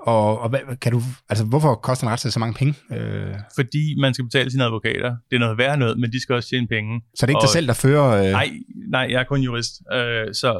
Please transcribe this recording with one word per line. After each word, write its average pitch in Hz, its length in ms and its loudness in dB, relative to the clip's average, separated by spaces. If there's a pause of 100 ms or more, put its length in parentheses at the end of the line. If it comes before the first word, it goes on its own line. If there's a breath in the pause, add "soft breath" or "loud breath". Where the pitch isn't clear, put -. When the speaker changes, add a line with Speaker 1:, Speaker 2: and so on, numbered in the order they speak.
Speaker 1:
og, 110 380 2
og 117 100 -2
hvad, 135 100 0 (220)
kan 120 100 0
du, 120 100 2 (280)
altså, 113 160 0
hvorfor 135 300 4
koster 127 320 0
en 107 40 2
retssag 113 200 -2
så - 80 -2
mange 113 140 -2
penge? 139 200 2 (180)
Øh. 104 420 -6 (220)
Speaker 2:
Fordi 147 460 -2
man 135 120 2
skal 127 120 -6
betale 127 260 0
sine 131 120 0
advokater. 117 520 -2 (140)
Det 127 60 0
er 123 40 4
noget 113 180 0
værd 139 220 2
noget, 113 200 0
men 120 120 0
de 127 100 -4
skal 131 140 -2
også 120 140 -2
tjene 123 180 -2
penge. 110 340 -4 (140)
Speaker 1:
Så - 100 0
det 120 40 2
er - 0 -
ikke 143 80 4
Speaker 2:
Og 110 40 4
Speaker 1:
dig 110 80 6
selv, 156 180 2
der 117 60 2
fører, 113 520 4
øh? 95 60 2
Speaker 2:
Nej, 127 180 2 (400)
nej, 127 200 0
jeg 127 100 0
er 127 40 0
kun 135 180 0
jurist. 120 320 -2 (200)
Øh, 117 400 -2
så, 127 160 0 (100)